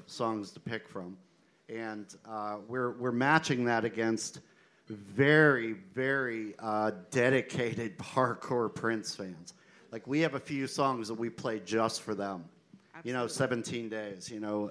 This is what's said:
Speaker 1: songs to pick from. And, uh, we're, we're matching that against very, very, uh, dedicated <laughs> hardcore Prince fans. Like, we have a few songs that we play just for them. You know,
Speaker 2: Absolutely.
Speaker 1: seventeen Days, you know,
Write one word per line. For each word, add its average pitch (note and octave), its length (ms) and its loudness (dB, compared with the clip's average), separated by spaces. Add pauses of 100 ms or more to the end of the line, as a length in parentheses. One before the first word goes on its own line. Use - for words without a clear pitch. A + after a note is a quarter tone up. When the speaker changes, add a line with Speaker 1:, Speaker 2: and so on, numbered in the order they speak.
Speaker 1:
songs A2 460 -2
to - 80 -16
pick - 280 -8
from. F#2 280 -10 (520)
And, A2 380 -8 (220)
uh, G#2+ 300 -6 (100)
we're, B2 240 -2
we're A#2+ 180 -2
matching C3 540 4
that A#2 200 4
against A2+ 540 0 (500)
very, A#2 840 4
very, A2+ 880 -2
uh, G#2+ 320 2 (180)
dedicated A#2+ 880 2
<laughs> - 0 -
hardcore A#2+ 720 0
Prince A2+ 440 -2
fans. F2+ 380 -12 (360)
Like, A2+ 160 -12
we C#3+ 140 2
have D3+ 140 2
a C3+ 60 -2
few C#3 280 -4
songs B2+ 400 2
that A2+ 60 -4
we A2+ 140 -2
play A2 360 -4
just A2 380 2
for A2 120 -4
them. F#2+ 300 -4 (580)
You B2 100 -4
know, B2 120 0
Speaker 2:
Absolutely. A#2 380 0
Speaker 1:
seventeen A#2 260 -6
Days, G#2 420 -8
you A2 100 -8
know, G#2 300 -2